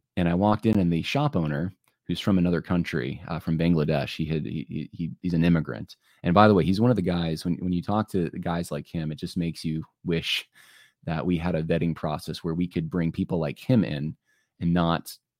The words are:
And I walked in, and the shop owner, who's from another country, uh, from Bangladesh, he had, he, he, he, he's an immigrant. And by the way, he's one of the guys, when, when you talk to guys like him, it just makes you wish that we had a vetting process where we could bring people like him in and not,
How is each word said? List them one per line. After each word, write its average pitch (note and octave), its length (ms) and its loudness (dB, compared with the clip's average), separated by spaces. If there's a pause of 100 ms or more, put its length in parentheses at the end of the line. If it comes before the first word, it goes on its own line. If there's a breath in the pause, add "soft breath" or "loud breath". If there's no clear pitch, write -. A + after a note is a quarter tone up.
(160)
And F2 140 2
I E2+ 60 2
walked G#2 320 2
in, G#2+ 120 4
and F2 140 2
the E2 80 0
shop C#3 340 -2
owner, D#2+ 380 -2 (340)
who's F2 120 -2
from G2 180 2
another F2 240 2
country, E2 680 -2
uh, E2 120 -6
from E2 180 -2
Bangladesh, D#2 580 2
he D#2+ 100 -4
had, D#2 200 -2
he, - 240 -6
he, E2 220 -8
he, E2 200 -6 (120)
he's F2 100 0
an E2 100 4
immigrant. D#2+ 520 0 (260 soft breath)
And F2+ 100 0
by G#2 160 10
the G#2+ 60 8
way, F2+ 100 6
he's F#2 160 2
one A#2+ 120 4
of A#2+ 40 2
the G2+ 60 0
guys, E2+ 420 -2
when, F2 120 0
when F2+ 180 -2
you F2 80 0
talk G#2+ 300 -2
to F2 180 -2
guys F2 400 -6
like D2 160 -8
him, D#2 260 -6
it D2+ 60 -8
just - 180 -10
makes E2+ 300 -4
you D#2+ 180 -4 (220)
wish - 420 -2 (560 soft breath)
that D#2+ 220 -4
we F2 120 2
had E2+ 180 -2
a D#2+ 80 -2
vetting E2 320 0
process D#2 480 -6
where E2 100 -4
we F2 140 -2
could E2 220 -4
bring E2 220 0
people F#2 280 -2
like D2 200 -4
him A#2+ 240 2
in D2+ 320 -4 (440)
and E2+ 140 0
not, E2+ 420 0 (240)